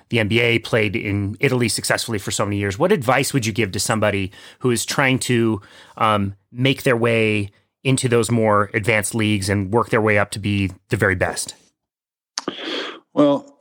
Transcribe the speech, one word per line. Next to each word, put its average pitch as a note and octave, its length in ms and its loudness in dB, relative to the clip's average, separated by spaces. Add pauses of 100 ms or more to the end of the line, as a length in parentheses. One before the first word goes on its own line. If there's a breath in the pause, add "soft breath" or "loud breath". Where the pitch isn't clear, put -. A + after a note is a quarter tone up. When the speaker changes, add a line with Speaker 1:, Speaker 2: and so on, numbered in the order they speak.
Speaker 1:
the A#2 100 0
N G#2+ 100 2
B A2+ 120 2
A, A#2 180 2
played G#2+ 380 -2
in G2+ 440 -4
Italy B2+ 280 2
successfully A2 500 -2
for G#2+ 120 -10
so G#2+ 140 -2
many G2+ 120 -2
years. G2+ 220 -4
What F3+ 120 2
advice C3 420 0
would A2+ 140 0
you A2 60 -2
give G#2 200 -2
to G#2 80 -4
somebody G2+ 520 0 (280 loud breath)
who B2+ 100 0
is A2+ 140 -2
trying C3 360 2
to, A2+ 400 0 (380 loud breath)
um, G2+ 360 2 (160)
make C3 320 0
their B2+ 140 4
way A2 540 0 (340)
into C3 240 0
those A#2 220 2
more G#2+ 440 2
advanced A2 400 0
leagues G#2 340 0
and G2 240 -2
work A2+ 180 0
their A#2 100 2
way G#2+ 180 4
up G2+ 140 0
to - 60 -8
be G2 340 -2 (160)
the - 80 -4
very F#2+ 180 2
best? F2 400 -4 (1600 loud breath)
Speaker 2:
Well, C#3+ 460 0